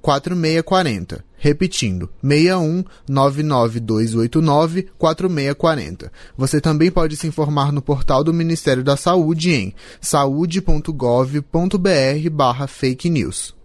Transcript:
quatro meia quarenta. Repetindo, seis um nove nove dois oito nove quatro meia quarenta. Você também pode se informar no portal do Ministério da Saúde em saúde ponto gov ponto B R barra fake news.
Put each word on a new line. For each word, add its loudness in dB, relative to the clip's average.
quatro 0
meia 0
quarenta. -2
Repetindo, 0
seis 4
um 0
nove 0
nove 0
dois 0
oito 0
nove 2
quatro 0
meia -2
quarenta. -4
Você 0
também 2
pode 0
se -6
informar -2
no -2
portal 2
do 2
Ministério 0
da 2
Saúde 2
em -2
saúde 0
ponto 2
gov 0
ponto 0
B 2
R 0
barra 0
fake -2
news. -4